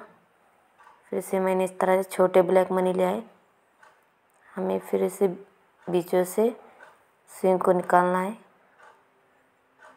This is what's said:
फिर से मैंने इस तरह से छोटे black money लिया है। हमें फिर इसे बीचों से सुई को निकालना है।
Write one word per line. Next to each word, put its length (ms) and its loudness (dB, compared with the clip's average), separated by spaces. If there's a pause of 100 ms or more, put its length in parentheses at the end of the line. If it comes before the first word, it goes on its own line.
(1080)
फिर 120 -6
से 180 -4
मैंने 240 0
इस 160 -6
तरह 220 2
से 80 -8
छोटे 320 4
black 300 2
money 220 0
लिया 160 0
है। 140 -4 (1300)
हमें 320 -4
फिर 220 -2
इसे 240 0 (600)
बीचों 380 0
से 240 0 (840)
सुई 260 0
को 140 2
निकालना 480 2
है। 180 -6 (1600)